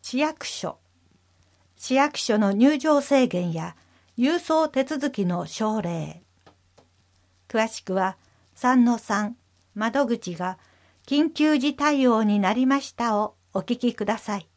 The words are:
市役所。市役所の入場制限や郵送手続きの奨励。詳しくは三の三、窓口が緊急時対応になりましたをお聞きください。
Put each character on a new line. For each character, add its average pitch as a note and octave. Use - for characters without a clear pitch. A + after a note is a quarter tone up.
市 -
役 D#4
所。 -
市 -
役 C#4+
所 G#3
の G3+
入 C4
場 D4
制 C#4
限 F3
や E3
郵 D4
送 D#4+
手 C4+
続 C#4+
き G3+
の F3
奨 G#3+
励。 E3
詳 A3
し -
く F#3
は F#3
三 B3
の A#3+
三、 G#3+
窓 A#3
口 A3+
が F3+
緊 D4
急 D4+
時 C#4+
対 C#4+
応 A3+
に G#3
な G3
り B3+
ま C4+
し -
た A#3
を -
お G3
聞 A#3+
き A#3+
く G#3+
だ A3
さ G#3
い。 F#3